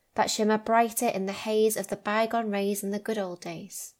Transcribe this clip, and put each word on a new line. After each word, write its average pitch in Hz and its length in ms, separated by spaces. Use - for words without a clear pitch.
that 208 140
shimmer 214 280
brighter 226 500
in 190 180
the 196 60
haze 220 460
of 202 100
the 202 80
bygone 220 560
rays 202 320
in 196 80
the 208 80
good 220 180
old 180 220
days. - 600